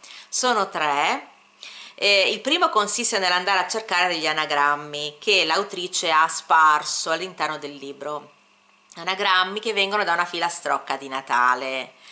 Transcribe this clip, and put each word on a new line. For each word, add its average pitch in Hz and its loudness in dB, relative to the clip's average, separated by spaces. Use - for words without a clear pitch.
Sono 220 0
tre. 160 0
Eh, 202 2
il 202 -4
primo 330 2
consiste 226 0
nell'andare 185 2
a 185 -4
cercare 185 0
degli 160 -2
anagrammi 147 0
che 190 2
l'autrice 180 -2
ha 156 4
sparso 156 2
all'interno 165 -4
del 143 -10
libro. 143 -10
Anagrammi 190 0
che 220 -4
vengono 196 0
da 175 0
una 170 2
filastrocca 143 -2
di 139 -12
Natale. 131 0